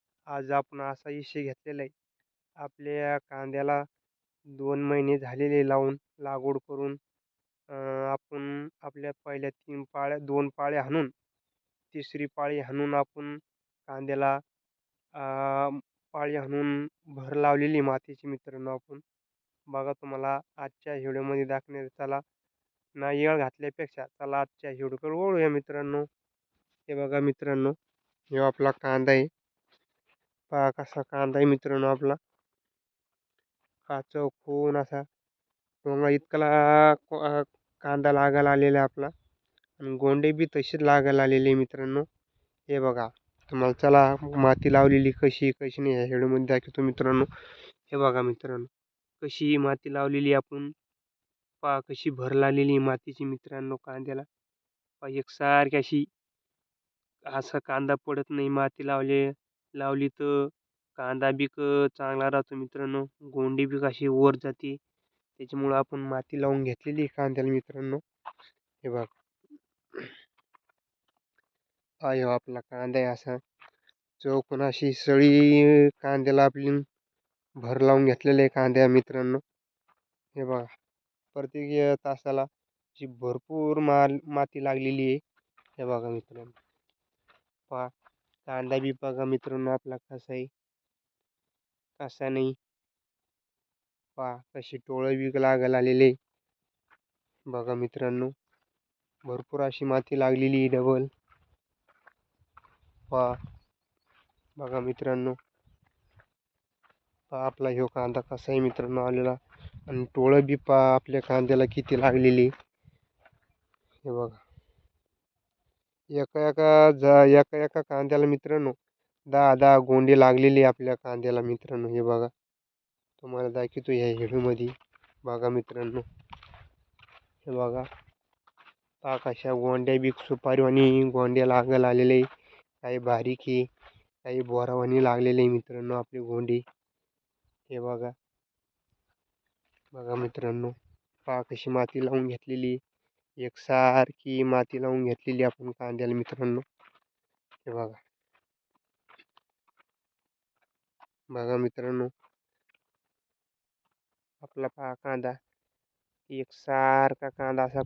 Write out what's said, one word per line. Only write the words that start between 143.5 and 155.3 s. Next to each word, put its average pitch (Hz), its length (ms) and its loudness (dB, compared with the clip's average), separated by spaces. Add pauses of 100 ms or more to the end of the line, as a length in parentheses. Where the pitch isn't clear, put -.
माती 127 380 0
लावून 131 240 -2
घेतलेली 127 380 -4
आपण 123 280 -4
कांद्याला 120 420 -6
मित्रांनो. 123 460 -4 (920)
हे - 220 -16
बघा, 110 260 -10 (3250)
बघा 123 280 -6
मित्रांनो, 123 500 -4 (2250)
आपला 139 260 -10
पहा 135 260 -12
कांदा, 127 400 -8 (960)